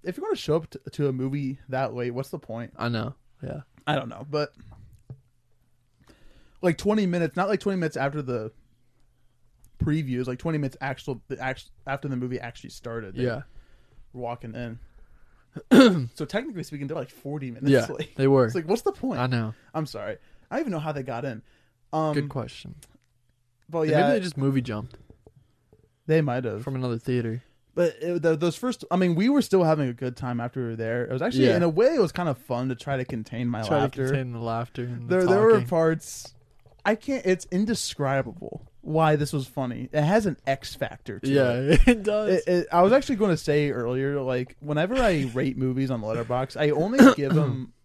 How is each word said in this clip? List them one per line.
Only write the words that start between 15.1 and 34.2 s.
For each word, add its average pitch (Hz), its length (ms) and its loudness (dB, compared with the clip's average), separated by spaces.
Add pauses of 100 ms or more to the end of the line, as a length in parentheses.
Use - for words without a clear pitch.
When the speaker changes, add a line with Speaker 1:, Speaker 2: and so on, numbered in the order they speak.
Speaker 2:
<clears throat> 196 440 8
Speaker 1:
So 151 100 -8
technically 208 380 -6
speaking, 143 240 -10
they're, 156 100 -8
like, 139 140 -8
forty 139 400 -10
minutes 135 200 -2
Speaker 2:
Yeah, 117 240 6
Speaker 1:
late. - 220 -12
Speaker 2:
they 135 120 2
were. 135 180 6
Speaker 1:
It's 117 80 -4
like, 160 140 -4
what's 202 140 0
the 392 100 0
point? 226 280 -4
Speaker 2:
I 123 60 0
know. 117 280 -2 (200)
Speaker 1:
I'm 156 120 -4
sorry. 101 300 -8 (340)
I - 60 -4
don't 302 60 0
even 247 100 -4
know 160 60 -4
how 151 140 -6
they 147 100 -6
got 127 220 -8
in. 113 180 -8 (500)
Um, 156 220 0
Speaker 2:
Good 143 140 -2
question. - 460 -10 (960)
Speaker 1:
But 160 140 -2
Speaker 2:
Maybe 156 100 2
Speaker 1:
yeah, 143 180 4
Speaker 2:
they - 100 2
just 180 160 -6
movie 135 240 0
jumped 117 360 -8 (1120)
Speaker 1:
they 160 140 4
might 127 240 -2
have. 107 200 -6
Speaker 2:
from 139 100 -6
another 123 240 -2
theater. 120 440 -2 (340)
Speaker 1:
But 175 240 2
it, 170 220 -2
th-, 160 180 2
those 170 160 0
first, - 340 -6
I 175 60 2
mean, 180 180 4
we 202 140 2
were 285 140 4
still 190 220 4
having 156 240 2
a 120 40 -4
good 123 240 -6
time 123 240 -4
after 120 200 -6
we 120 100 -4
were 113 60 -6
there. 113 300 -2
It - 60 -6
was 131 100 -2
actually, 247 240 4
Speaker 2:
Yeah. 185 100 4
Speaker 1:
in 175 60 4
a 170 60 4
way, 226 260 4
it 277 60 2
was 214 120 4
kind 175 160 -2
of 135 100 -2
fun 127 300 -4
to 127 60 -2
try 139 220 -6
to 127 80 -4
contain 120 440 -6
my 110 140 -2
Speaker 2:
Try 143 160 0
Speaker 1:
laughter. 131 260 -2
Speaker 2:
to 131 60 0
contain 131 220 -2